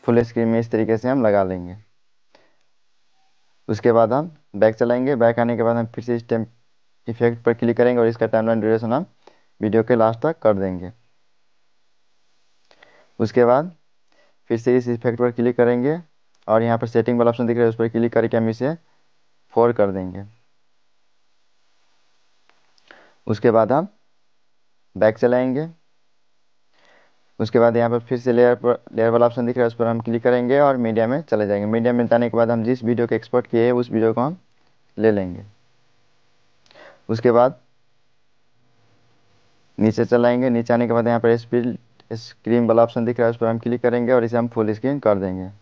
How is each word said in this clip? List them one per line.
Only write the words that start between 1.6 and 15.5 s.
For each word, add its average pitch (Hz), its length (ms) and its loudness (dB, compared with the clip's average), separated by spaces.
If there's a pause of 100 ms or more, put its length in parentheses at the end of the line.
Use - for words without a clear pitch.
उसके 110 240 0
बाद 113 200 4
हम 156 180 -4 (260)
back 110 180 2
चलाएंगे। 127 420 -2
Back 117 220 2
आने 117 180 -2
के 117 60 -2
बाद 117 140 0
हम 117 100 -2
फिर 113 180 -14
से 120 120 -2
इस 117 120 -10
time 113 180 -2 (600)
effect 117 360 -2
पर 117 100 2
click 117 220 -2
करेंगे 123 240 2
और 113 80 4
इसका 113 180 -2
timeline 113 340 0
duration 113 320 0
हम 156 140 -2 (540)
video 110 220 0
के 120 140 2
last 113 240 2
तक 160 180 -4
कर 107 180 2
देंगे। 92 360 -6 (2250)
उसके 117 240 2
बाद 143 300 2 (760)
फिर 117 80 -2
से 123 180 0
इस 123 120 0
effect 117 300 -4
पर 123 140 0
click 120 240 -2